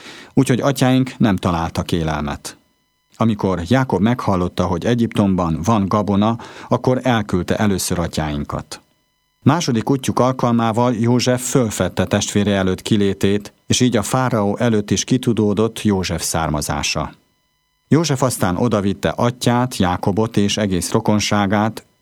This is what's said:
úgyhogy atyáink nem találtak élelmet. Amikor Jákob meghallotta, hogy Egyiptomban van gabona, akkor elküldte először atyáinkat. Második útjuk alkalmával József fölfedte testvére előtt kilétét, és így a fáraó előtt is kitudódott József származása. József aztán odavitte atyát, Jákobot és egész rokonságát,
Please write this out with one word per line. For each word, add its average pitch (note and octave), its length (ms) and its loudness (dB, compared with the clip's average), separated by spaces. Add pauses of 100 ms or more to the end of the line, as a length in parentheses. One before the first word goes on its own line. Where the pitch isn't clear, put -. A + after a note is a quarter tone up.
(340)
úgyhogy C3 260 2
atyáink C3 580 2
nem G#2 180 4
találtak E2 560 -2
élelmet. D2+ 640 -4 (600)
Amikor G#2 520 0
Jákob B2+ 320 2
meghallotta, G2 640 0
hogy F2 220 -2
Egyiptomban G2 760 0
van G2+ 260 2
gabona, G#2 500 2 (300)
akkor B2 340 2
elküldte G2+ 540 0
először F#2+ 420 0
atyáinkat. D2 840 -6 (600)
Második C3+ 480 2
útjuk C3 280 0
alkalmával A#2+ 760 2
József A#2+ 560 0
fölfedte G2 540 0
testvére G2+ 500 0
előtt F#2+ 280 0
kilétét, G2+ 680 0 (140)
és - 140 0
így A#2+ 160 4
a G#2 60 2
fáraó A2+ 540 0
előtt A2 340 0
is G2+ 140 0
kitudódott A2 800 0
József F#2 400 0
származása. D2+ 880 -2 (760)
József D3 340 0
aztán G#2 340 -2
odavitte G2 520 -2
atyát, A#2+ 680 -2
Jákobot G2 600 -2
és G2+ 200 0
egész F#2 340 -2
rokonságát, G#2+ 920 0 (180)